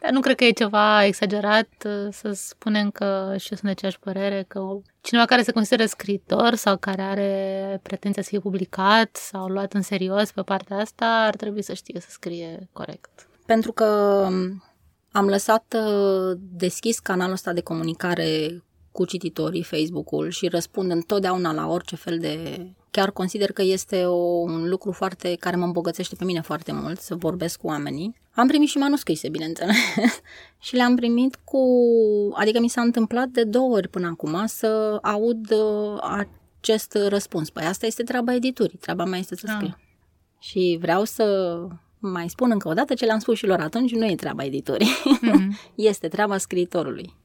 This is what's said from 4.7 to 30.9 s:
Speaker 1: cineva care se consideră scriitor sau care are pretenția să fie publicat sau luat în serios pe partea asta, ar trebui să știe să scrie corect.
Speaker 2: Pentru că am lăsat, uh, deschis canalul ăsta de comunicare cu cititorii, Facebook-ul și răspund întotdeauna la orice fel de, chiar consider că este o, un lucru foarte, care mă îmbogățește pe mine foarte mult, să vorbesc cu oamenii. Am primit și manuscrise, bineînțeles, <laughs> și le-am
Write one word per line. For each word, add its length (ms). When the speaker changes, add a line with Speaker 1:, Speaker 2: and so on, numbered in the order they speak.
Speaker 1:
cineva 240
care 160
se 100
consideră 360
scriitor 680
sau 220
care 240
are 840
pretenția 380
să 80
fie 100
publicat 760
sau 320
luat 260
în 80
serios 500
pe 100
partea 360
asta, 280
ar 300
trebui 260
să 120
știe 260
să 100
scrie 640
corect. 560
Speaker 2:
Pentru 260
că 140
am 160
lăsat, 500
uh, 600
deschis 600
canalul 340
ăsta 200
de 80
comunicare 1000
cu 100
cititorii, 580
Facebook-ul 680
și 180
răspund 440
întotdeauna 600
la 140
orice 280
fel 240
de, 460
chiar 200
consider 400
că 100
este 440
o, 100
un 280
lucru 220
foarte, 480
care 160
mă 100
îmbogățește 500
pe 100
mine 160
foarte 300
mult, 280
să 160
vorbesc 440
cu 80
oamenii. 480
Am 140
primit 220
și 80
manuscrise, 520
bineînțeles, 460
<laughs> 420
și 100
le-am 200